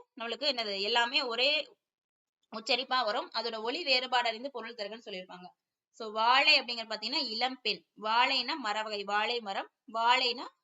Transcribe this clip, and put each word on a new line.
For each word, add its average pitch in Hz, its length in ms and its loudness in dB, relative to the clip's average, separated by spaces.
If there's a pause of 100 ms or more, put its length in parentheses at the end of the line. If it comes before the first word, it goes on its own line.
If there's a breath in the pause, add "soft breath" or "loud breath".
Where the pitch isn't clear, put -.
(120)
நம்மளுக்கு 233 340 -6
என்னது, 233 340 -2
எல்லாமே 233 420 2
ஒரே 247 280 2 (1000)
உச்சரிப்பா 247 520 0
வரும். 247 260 -2
அதோட 226 320 -6
ஒலி 269 200 -4
வேறுபாடு 254 460 2
அறிந்து 233 220 -6
பொருள் 226 240 -10
தருகன்னு 214 320 -10
சொல்லியிருப்பாங்க. 185 400 -12 (540)
So 226 100 -8
வாழை 254 440 6
அப்படிங்கிறது 233 360 0
பாத்தீங்கன்னா 220 380 -4
இளம்பெண். 226 520 -2 (220)
வாழைனா 247 540 2
மரவகை, 214 480 -4
வாழை 214 360 0
மரம். 214 280 -6 (240)
வாழைனா 240 520 2 (200)